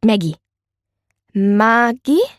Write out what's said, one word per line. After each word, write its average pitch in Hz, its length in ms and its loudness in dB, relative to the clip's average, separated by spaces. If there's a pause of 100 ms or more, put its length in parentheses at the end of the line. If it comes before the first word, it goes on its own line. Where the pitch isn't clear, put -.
Maggie. 190 320 0 (960)
Maggie? 226 880 0 (160)